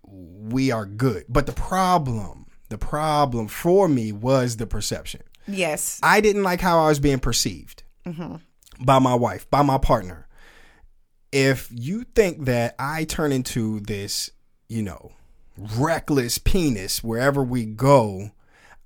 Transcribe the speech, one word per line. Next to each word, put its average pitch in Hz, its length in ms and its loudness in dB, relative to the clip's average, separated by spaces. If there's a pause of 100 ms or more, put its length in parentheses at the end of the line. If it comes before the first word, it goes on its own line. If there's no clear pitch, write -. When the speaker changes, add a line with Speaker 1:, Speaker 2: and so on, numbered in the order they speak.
Speaker 1:
we 104 600 -4
are 113 160 -4
good. 107 420 -2
But 143 180 0
the 135 60 -8
problem, 147 920 -2 (240)
the 107 80 -8
problem 147 720 0
for 185 380 2
me 117 260 0
was 123 440 0
the 107 100 -6
perception. 101 540 -6 (260)
Speaker 2:
Yes. 175 560 -4
Speaker 1:
I 185 200 6
didn't 208 200 2
like 180 200 0
how 175 160 4
I 156 100 6
was 151 120 4
being 139 200 2
perceived 104 640 -4 (240)
Speaker 2:
Mm-hmm. 175 300 -10 (480)
Speaker 1:
by 135 140 6
my 131 160 4
wife, 113 360 -2
by 139 120 2
my 139 160 2
partner. 92 480 0 (1040)
If 135 380 2
you 143 340 -6 (100)
think 170 320 2
that 120 320 0
I 156 260 -4
turn 156 280 -2
into 113 480 -2
this, 101 500 -8 (380)
you 113 140 -6
know, 90 300 -12 (640)
reckless 139 600 0
penis 120 640 0
wherever 131 400 0
we 123 220 -2
go, 107 680 2 (560)